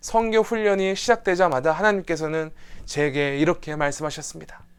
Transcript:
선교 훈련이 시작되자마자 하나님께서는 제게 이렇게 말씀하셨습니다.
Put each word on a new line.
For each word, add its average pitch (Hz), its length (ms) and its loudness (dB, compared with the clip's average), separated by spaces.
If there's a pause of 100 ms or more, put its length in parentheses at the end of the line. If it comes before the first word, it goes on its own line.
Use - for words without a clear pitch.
선교 226 400 2
훈련이 202 540 2
시작되자마자 180 760 2
하나님께서는 160 800 0 (340)
제게 143 520 0
이렇게 156 380 0
말씀하셨습니다. 151 880 -6 (160)